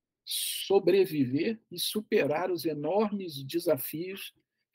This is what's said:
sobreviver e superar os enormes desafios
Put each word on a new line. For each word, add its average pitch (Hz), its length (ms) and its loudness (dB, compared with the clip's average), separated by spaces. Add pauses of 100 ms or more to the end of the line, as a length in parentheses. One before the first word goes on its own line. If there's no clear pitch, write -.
(240)
sobreviver 175 1400 2 (100)
e 175 80 -10
superar 185 720 0
os 175 140 -4
enormes 165 800 -2
desafios 165 920 -4 (400)